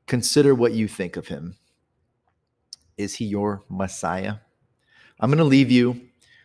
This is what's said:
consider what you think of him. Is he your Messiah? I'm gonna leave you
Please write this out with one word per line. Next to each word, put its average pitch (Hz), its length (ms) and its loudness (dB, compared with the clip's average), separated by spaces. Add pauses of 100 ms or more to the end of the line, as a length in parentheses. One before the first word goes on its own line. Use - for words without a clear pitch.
consider 139 480 4
what 120 180 2
you 110 160 -2
think 90 280 -8
of 85 120 -12
him. 85 280 -12 (1400)
Is 101 160 -6
he 117 100 -6
your 101 460 -4
Messiah? 92 640 -6 (840)
I'm 127 100 0
gonna 156 140 4
leave 135 260 4
you 123 380 2 (360)